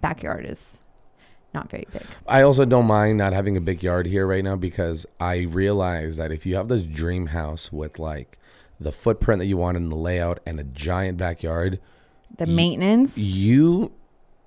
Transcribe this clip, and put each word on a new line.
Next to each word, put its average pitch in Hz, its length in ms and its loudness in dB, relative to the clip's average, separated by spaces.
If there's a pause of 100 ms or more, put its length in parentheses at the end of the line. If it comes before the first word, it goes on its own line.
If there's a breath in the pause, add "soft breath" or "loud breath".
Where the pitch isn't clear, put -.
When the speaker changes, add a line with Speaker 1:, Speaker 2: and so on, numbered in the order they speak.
Speaker 1:
backyard - 440 -6
is - 360 -14 (720 soft breath)
not - 180 -10
very - 200 -12
big. - 120 -12 (240 loud breath)
Speaker 2:
I 135 140 6
also 139 240 8
don't 120 220 6
mind 107 300 4
not 98 160 2
having 98 240 0
a 90 40 0
big 85 200 -4
yard 90 240 0
here 95 220 0
right 95 160 0
now 98 140 -2
because 85 480 -4 (140)
I 87 200 -2 (100)
realize 90 680 0
that 80 140 -4
if 80 140 -8
you 92 120 -2
have 98 100 -2
this 120 140 0
dream 82 460 -4
house 78 440 -8
with, 76 280 -10
like, 78 380 -10 (420 soft breath)
the 73 120 -6
footprint 110 480 0
that 90 60 -2
you 98 120 0
want 87 200 0
in 85 120 -4
the 78 60 -6
layout 87 500 -2
and 80 140 -6
a 73 40 -8
giant 87 540 -4
backyard, 85 640 -4 (580 soft breath)
Speaker 1:
The 170 80 -4
Speaker 2:
Y-, 160 80 0
Speaker 1:
maintenance. 185 640 2
Speaker 2:
you, 117 720 4 (560)